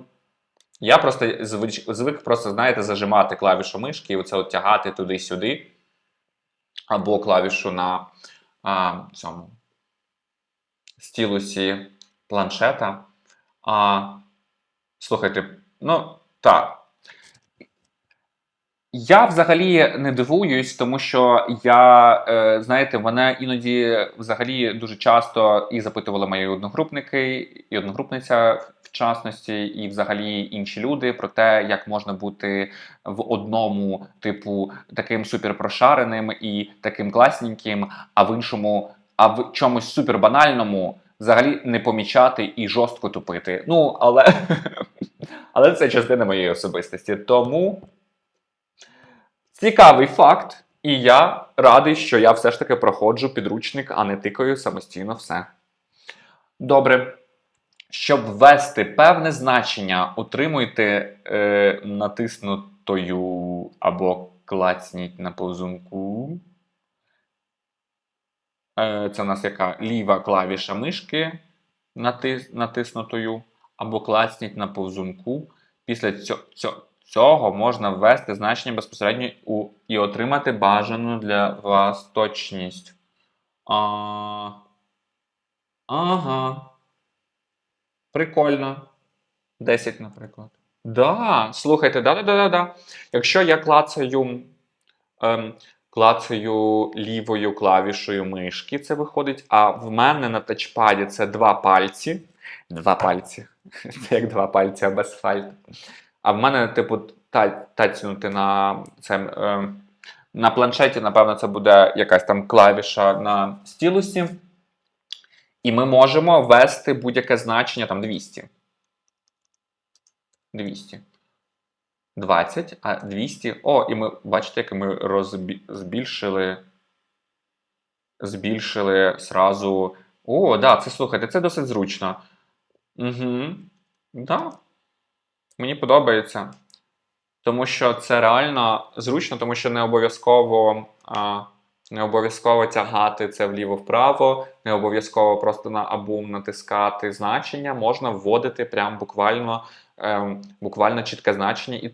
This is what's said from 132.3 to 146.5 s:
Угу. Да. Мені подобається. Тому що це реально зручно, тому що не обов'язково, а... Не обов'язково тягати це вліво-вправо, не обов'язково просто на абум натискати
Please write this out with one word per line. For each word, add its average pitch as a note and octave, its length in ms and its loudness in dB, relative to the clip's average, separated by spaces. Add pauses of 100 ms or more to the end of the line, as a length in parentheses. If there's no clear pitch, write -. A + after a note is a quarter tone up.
Угу. B2 600 -8 (580)
Да. E3 380 -6 (1040)
Мені C3 180 -6
подобається. A2+ 800 0 (880)
Тому B2 240 -2
що B2 280 0
це A#2+ 280 0
реально A#2 760 2
зручно, B2 400 -6
тому A#2 180 -6
що B2 140 -4
не A#2 120 -2
обов'язково, A2+ 1040 2 (200)
а... G#2 380 -6 (480)
Не G#2+ 120 -6
обов'язково A2+ 640 0
тягати G#2 600 -2
це G#2 200 -4
вліво-вправо, A#2+ 1000 0 (180)
не A2 80 -2
обов'язково G#2 640 0
просто G#2+ 320 -4
на G#2+ 200 -6
абум G#2 420 -8
натискати G2+ 800 -4